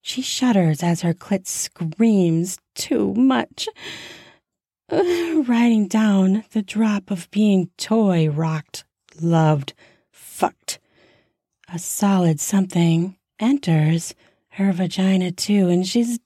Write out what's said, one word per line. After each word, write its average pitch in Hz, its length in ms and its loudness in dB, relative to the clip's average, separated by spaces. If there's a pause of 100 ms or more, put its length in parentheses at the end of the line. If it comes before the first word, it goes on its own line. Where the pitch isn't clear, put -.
She - 220 -10
shudders 190 600 0
as 170 200 0
her 170 120 0
clit - 320 -6
screams, 180 1120 0 (160)
"Too - 400 -2
much." 254 540 0 (1200)
Uh, 339 560 0
writing 233 420 2
down 202 640 2
the 220 100 -2
drop 208 480 -2
of 180 200 -8
being 202 480 2
toy 185 500 2
rocked, 156 560 -6 (360)
loved, 160 520 2 (380)
fucked. - 680 -8 (920)
A 170 60 -8
solid 180 600 0
something 175 760 0 (220)
enters 170 760 0 (360)
her 196 220 -2
vagina 185 600 0
too, 196 360 0
and 180 180 2
she's 233 400 -2